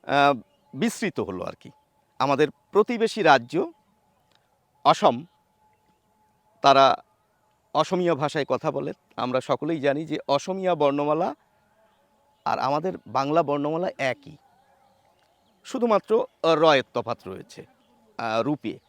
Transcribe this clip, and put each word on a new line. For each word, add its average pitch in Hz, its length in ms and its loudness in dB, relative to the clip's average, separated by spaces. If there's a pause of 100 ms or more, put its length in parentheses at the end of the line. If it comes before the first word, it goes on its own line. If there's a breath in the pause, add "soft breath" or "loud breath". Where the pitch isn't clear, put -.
আহ, 143 320 2 (400)
বিস্তৃত 208 460 -4
হলো 92 240 -6
আর 87 160 -10
কি। - 100 -20 (480)
আমাদের 139 300 2 (220)
প্রতিবেশী 220 520 0
রাজ্য 156 500 4 (1120)
অসম, 147 400 2 (1400)
তারা 135 340 6 (800)
অসমীয়া 170 400 0
ভাষায় 147 340 -4
কথা 143 220 -2
বলে। 139 220 -8 (240)
আমরা 127 240 -2
সকলেই 147 400 -4
জানি 143 240 -2
যে 156 140 -8 (100)
অসমীয়া 185 460 -2
বর্ণমালা 147 600 0 (1080)
আর - 140 -2
আমাদের 147 340 -2 (140)
বাংলা 139 360 0
বর্ণমালা 147 460 -2 (100)
একই, 135 380 -6 (1300)
শুধুমাত্র 220 640 0 (180)
রয়ের 156 480 4
তফাৎ 117 360 -6
রয়েছে, - 380 -16 (520)
আহ, 113 240 -2
রূপে। 120 360 -4 (100)